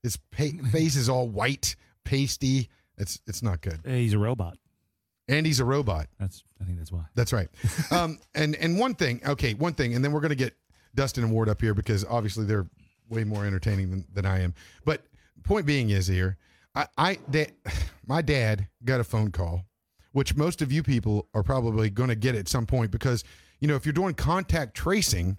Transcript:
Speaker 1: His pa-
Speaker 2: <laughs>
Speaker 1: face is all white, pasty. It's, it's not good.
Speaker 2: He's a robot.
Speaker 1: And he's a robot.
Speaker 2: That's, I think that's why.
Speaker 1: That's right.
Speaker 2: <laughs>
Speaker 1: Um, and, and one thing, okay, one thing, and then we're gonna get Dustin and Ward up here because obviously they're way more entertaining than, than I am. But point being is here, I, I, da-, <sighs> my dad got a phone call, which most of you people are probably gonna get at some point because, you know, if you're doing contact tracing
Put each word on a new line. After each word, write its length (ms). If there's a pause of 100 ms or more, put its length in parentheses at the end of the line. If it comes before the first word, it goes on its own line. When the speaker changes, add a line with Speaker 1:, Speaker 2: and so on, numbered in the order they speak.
Speaker 1:
His 120
pa- 480
Speaker 2:
<laughs> 80
Speaker 1:
face 240
is 140
all 180
white, 480 (300)
pasty. 640 (280)
It's, 300
it's 160
not 160
good. 260
Speaker 2:
He's 280
a 60
robot. 380 (720)
Speaker 1:
And 180
he's 140
a 60
robot. 420 (100)
Speaker 2:
That's, 280 (160)
I 20
think 140
that's 160
why. 100 (100)
Speaker 1:
That's 200
right. 160 (200)
Speaker 2:
<laughs> 220
Speaker 1:
Um, 280 (140)
and, 220
and 240
one 160
thing, 320
okay, 260
one 200
thing, 220
and 80
then 100
we're 80
gonna 140
get 200 (400)
Dustin 300
and 80
Ward 160
up 100
here 140
because 320
obviously 400
they're 220 (420)
way 160
more 200
entertaining 440
than, 240
than 120
I 180
am. 100 (320)
But 180 (400)
point 220
being 240
is 180
here, 300 (360)
I, 140 (100)
I, 220 (100)
da-, 180 (280)
<sighs> 320
my 140
dad 480 (160)
got 160
a 20
phone 280
call, 340 (480)
which 240
most 240
of 100
you 120
people 500
are 100
probably 460
gonna 260
get 200
at 120
some 180
point 260
because, 320 (380)
you 60
know, 80
if 100
you're 80
doing 220
contact 600
tracing 640